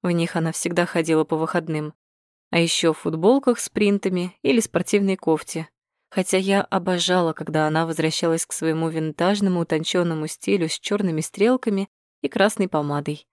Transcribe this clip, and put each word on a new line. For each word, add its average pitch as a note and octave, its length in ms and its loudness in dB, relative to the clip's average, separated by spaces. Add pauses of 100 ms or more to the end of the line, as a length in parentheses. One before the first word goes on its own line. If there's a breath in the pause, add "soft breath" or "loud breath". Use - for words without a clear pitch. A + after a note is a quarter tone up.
В F3+ 100 0
них E3+ 240 0
она E3 160 0
всегда F3 340 0
ходила D#3+ 380 2
по D#3 140 -2
выходным. D#3+ 560 -4 (560)
А E3+ 100 0
еще E3 340 2
в - 60 -6
футболках A3+ 600 2
с - 100 -6
принтами G3+ 720 0
или B3+ 180 2
спортивной G3 580 0
кофте. D#3+ 520 -2 (400)
Хотя G#3 280 0
я G3 240 2
обожала, F3+ 720 0
когда D#3 340 -2
она D#3+ 180 2
возвращалась E3 600 0
к - 80 -10
своему D#3+ 360 0
винтажному F3 720 0
утонченному E3 680 0
стилю F#3 400 -2
с - 120 -6
черными F#3+ 420 -2
стрелками G#3 680 0 (320)
и C#4+ 60 -4
красной G3+ 400 0
помадой. D3 640 -4